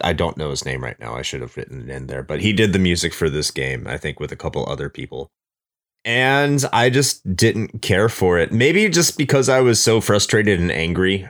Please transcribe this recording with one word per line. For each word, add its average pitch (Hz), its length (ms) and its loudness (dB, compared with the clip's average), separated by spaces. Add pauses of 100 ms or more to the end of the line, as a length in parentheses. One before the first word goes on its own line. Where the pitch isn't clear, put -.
I 85 120 0
don't 82 240 -2
know 76 140 -6
his 65 120 -6
name 65 180 -6
right 62 180 -10
now. 57 160 -12
I 67 80 -8
should - 180 -8
have 60 160 -12
written 65 240 -12
it 64 120 -12
in 65 140 -10
there, 65 160 -8
but 73 160 -6
he 107 140 2
did 104 180 4
the 95 80 2
music 87 340 0
for 80 160 -2
this 73 220 -4
game, 65 340 -6
I 67 120 -8
think, 73 240 -10
with 73 100 -10
a 76 60 -12
couple 73 320 -6
other 71 200 -8
people. 67 400 -14 (720)
And 135 720 2
I 120 160 4
just 127 460 0
didn't 110 480 0
care 104 260 2
for 90 300 2
it. 82 120 0
Maybe 165 380 2
just 165 300 0
because 135 300 2
I 131 120 4
was 120 180 4
so 113 220 2
frustrated 104 580 2
and 87 120 0
angry 92 580 0